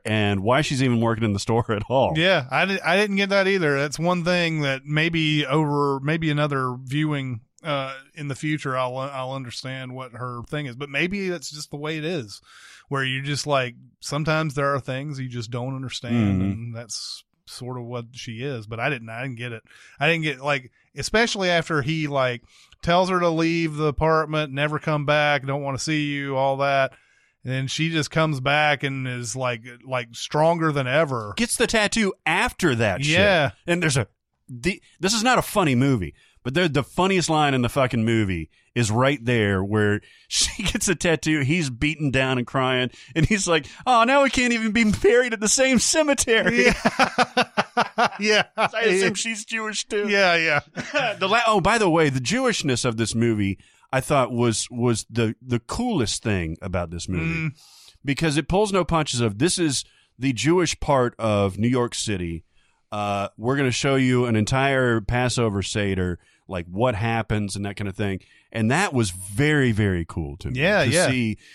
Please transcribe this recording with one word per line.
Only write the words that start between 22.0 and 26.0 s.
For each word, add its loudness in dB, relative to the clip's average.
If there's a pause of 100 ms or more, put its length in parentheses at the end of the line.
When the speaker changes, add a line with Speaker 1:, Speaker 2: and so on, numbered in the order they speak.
Speaker 2:
like, 0 (380)
tells 4
her 2
to 4
leave 2
the -2
apartment, 0
never -2
come -2
back, 2
don't -4
wanna -4
see -2